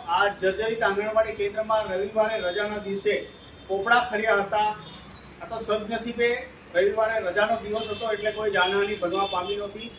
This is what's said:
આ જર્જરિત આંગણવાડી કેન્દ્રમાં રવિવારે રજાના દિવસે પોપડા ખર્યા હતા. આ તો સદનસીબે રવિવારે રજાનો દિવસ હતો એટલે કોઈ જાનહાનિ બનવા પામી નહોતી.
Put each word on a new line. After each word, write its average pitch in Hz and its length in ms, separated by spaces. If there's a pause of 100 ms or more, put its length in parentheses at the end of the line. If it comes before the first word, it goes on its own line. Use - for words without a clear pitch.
આ 190 200
જર્જરિત 220 560
આંગણવાડી 214 480
કેન્દ્રમાં 214 640
રવિવારે 214 460
રજાના 208 380
દિવસે 196 500 (400)
પોપડા 233 440
ખર્યા 220 240
હતા. 214 400 (680)
આ - 80
તો 220 140
સદનસીબે 226 640 (460)
રવિવારે 214 440
રજાનો 208 360
દિવસ 208 340
હતો 214 220
એટલે 214 200
કોઈ 214 200
જાનહાનિ 196 440
બનવા 190 300
પામી 190 300
નહોતી. 208 440